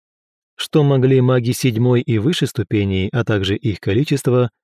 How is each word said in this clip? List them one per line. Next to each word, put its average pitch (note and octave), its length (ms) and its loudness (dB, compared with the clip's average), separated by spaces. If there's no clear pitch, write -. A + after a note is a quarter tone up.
Что - 280 0
могли C3+ 360 4
маги B2 320 0
седьмой B2 500 0
и A#2 160 -2
выше C3+ 280 -2
ступеней, G2 680 -2
а A#2 120 -2
также G2+ 320 -2
их G#2 240 -4
количество, B2 680 0